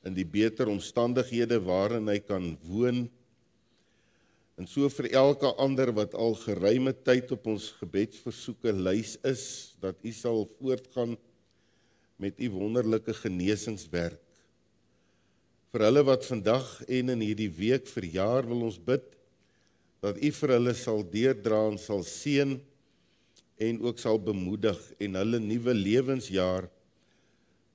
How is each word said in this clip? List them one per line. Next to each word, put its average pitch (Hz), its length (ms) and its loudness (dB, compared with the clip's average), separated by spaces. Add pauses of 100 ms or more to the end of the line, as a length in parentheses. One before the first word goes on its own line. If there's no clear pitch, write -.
in 95 100 -8
die 90 140 -2
beter 110 400 2
omstandighede 120 960 0
waarin 104 480 0
hy 104 80 2
kan 92 320 -4 (160)
woon, 120 400 0 (1500)
en 92 160 -12
so 139 160 0 (140)
vir 123 80 -2 (100)
elke 139 400 6
ander 135 380 2
wat 104 180 0
al 113 240 0
geruime 110 560 2
tyd 127 400 2
op - 160 -8
ons 101 300 -4
gebedsversoeke 107 880 -4
lys 98 460 0 (100)
is, - 560 -6
dat 95 160 -6
u 113 160 -10
sal 113 300 -2 (160)
voortgaan 127 560 -4 (1040)
met 98 180 -6
u 117 160 -4
wonderlike 110 640 -2
genesingswerk. 92 1000 -4 (1500)
Vir 117 140 0
hulle 143 180 8
wat 131 220 4
vandag 123 400 0 (180)
en 127 300 0
in 110 80 0
hierdie 104 260 -2
week 110 400 0
verjaar, 98 560 0
wil 117 220 -2
ons 92 100 -8
bid, 123 240 0 (1000)
dat 101 180 -4
u 147 80 2
vir 143 240 0
hulle 120 240 4
sal 110 240 -2
deurdra 107 680 2
en 101 80 -8
sal 101 260 -4
seën, 139 540 -2 (920)
en 113 320 -2
ook 123 160 -4
sal 110 160 2
bemoedig 101 600 -2 (200)
en 101 160 -4
hulle 113 240 0
nuwe 117 360 0
lewensjaar 98 920 0 (1120)